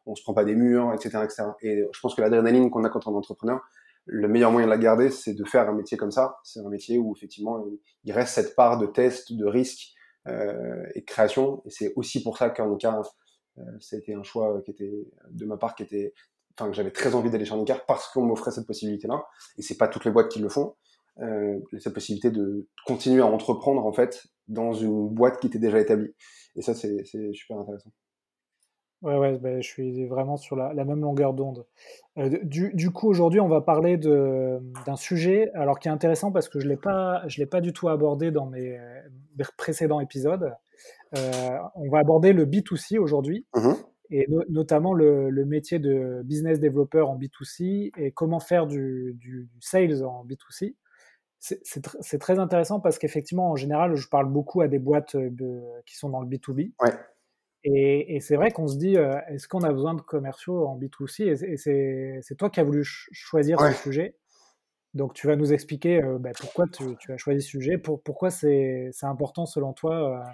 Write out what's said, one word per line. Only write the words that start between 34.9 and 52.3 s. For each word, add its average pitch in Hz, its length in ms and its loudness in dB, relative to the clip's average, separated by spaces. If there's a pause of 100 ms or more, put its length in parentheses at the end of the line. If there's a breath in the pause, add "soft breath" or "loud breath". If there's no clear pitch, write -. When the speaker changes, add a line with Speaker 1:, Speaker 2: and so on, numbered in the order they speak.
Speaker 2:
sujet, 185 580 2
alors, 139 240 2
qui - 100 -4
est - 20 0
intéressant 165 420 2
parce 175 160 0
que 147 100 -6
je 139 80 -2
l'ai 139 120 0
pas, 185 500 -2
je 139 100 -8
l'ai 143 80 0
pas 180 140 0
du 170 140 -2
tout 175 160 -2
abordé 151 400 2
dans 147 160 0
mes, 127 320 -8
euh, 120 240 -18 (340)
mes 135 80 -4 (140)
précédents 151 420 0
épisodes. 143 540 -2 (640 soft breath)
Euh, 127 400 -2 (160)
on 147 160 -6
va 151 80 6
aborder 160 340 8
le 165 140 6
B 180 180 2
two 175 120 -4
C - 200 -4
aujourd'hui, 151 580 0
Speaker 1:
Mhm. 120 220 4 (340)
Speaker 2:
et 135 180 2
no-, 160 200 2
notamment 160 460 2
le, 147 340 6
le 135 160 0
métier 151 340 -2
de 131 460 -2
business 151 340 0
developer 143 440 4
en 135 140 0
B 131 140 -8
two - 140 -18
C 196 540 -4
et 139 140 -2
comment 165 280 -2
faire 170 260 2
du, 131 520 -6
du, 123 340 -14
du 120 80 -20
sales 160 420 2
en 123 220 -8
B 123 60 -18
two - 200 -16
C. - 260 -8 (640 soft breath)
C'est, - 220 -10
c'est - 220 -12
tr-, - 160 -14
c'est - 180 -6
très 185 200 0